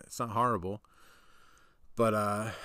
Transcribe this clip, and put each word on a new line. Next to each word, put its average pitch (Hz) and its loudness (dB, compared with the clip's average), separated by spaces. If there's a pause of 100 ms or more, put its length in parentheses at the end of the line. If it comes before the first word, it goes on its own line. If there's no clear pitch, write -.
it's - -12
not 117 -4
horrible. 104 0 (1120)
But, 113 4
uh, 104 0 (160)